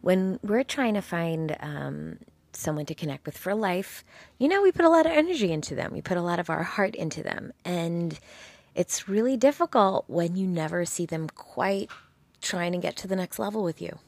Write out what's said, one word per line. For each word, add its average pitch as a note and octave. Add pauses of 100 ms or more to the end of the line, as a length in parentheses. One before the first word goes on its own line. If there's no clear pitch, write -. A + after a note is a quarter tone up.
When F#3
we're A3+
trying A#3
to G3
find, E3
um, D3 (320)
someone D3+
to D#3+
connect C#3+
with D3
for G3
life, G3 (340)
you C#4
know, G4
we F#4+
put F4
a E4
lot D#4+
of D#4+
energy D4+
into D3+
them. -
We -
put F3+
a F3
lot F3
of E3+
our D#3+
heart G3+
into D#3
them. - (100)
And E3+ (560)
it's -
really A3+
difficult B3
when E3+
you F#3+
never E3+
see E3+
them D#3+
quite - (520)
trying F3
to F3+
get F3
to F#3+
the F#3+
next F#3
level G#3
with E3
you -